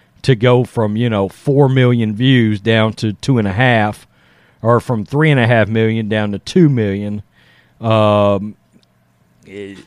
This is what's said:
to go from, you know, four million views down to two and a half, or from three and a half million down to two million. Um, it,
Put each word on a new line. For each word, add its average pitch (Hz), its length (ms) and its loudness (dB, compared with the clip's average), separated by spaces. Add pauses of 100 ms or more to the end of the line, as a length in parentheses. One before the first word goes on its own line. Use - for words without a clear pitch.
(220)
to 135 120 2
go 123 300 2
from, 107 320 -4
you 120 120 -2
know, 101 200 -2
four 139 400 0
million 123 460 0
views 117 460 2
down 110 340 0
to 107 200 -4
two 131 240 -2
and 104 100 0
a 95 40 -4
half, 110 540 0 (540)
or 117 200 2
from 110 260 -6
three 156 240 0
and 135 100 2
a 113 60 2
half 113 220 2
million 110 400 -2
down 107 240 -4
to 98 60 -8
two 170 300 2
million. 104 540 -4 (580)
Um, 104 760 0 (920)
it, 98 400 -16